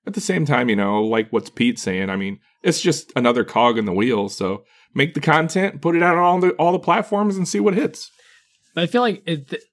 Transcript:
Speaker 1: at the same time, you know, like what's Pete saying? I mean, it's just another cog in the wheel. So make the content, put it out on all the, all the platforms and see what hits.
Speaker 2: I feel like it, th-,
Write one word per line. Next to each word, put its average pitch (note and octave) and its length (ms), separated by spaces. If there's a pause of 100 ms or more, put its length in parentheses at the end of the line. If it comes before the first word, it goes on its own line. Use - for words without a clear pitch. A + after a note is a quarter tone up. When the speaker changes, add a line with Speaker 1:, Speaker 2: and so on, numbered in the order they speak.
Speaker 1:
at G3+ 80
the G3+ 60
same F3+ 240
time, B2+ 240
you G#2+ 80
know, G2+ 260
like A2 300
what's A2 160
Pete A#2 300
saying? F#2+ 320
I F#2+ 60
mean, G2 220 (240)
it's F3 200
just D#3+ 340
another A#2+ 280
cog A#2 340
in A2 80
the F#2+ 60
wheel. B2+ 360
So G2 360 (300)
make C#3+ 200
the D3+ 60
content, D#3+ 600
put E3+ 160
it E3+ 60
out F3 160
on F3 40
all F3 180
the, F3+ 120
all E3+ 200
the F#3 60
platforms G3+ 580
and F#3 120
see G3+ 120
what G3+ 140
hits. - 360 (640)
Speaker 2:
I E3+ 100
feel A#3+ 140
like A#3 260
it, D3+ 220
th-, - 140 (100)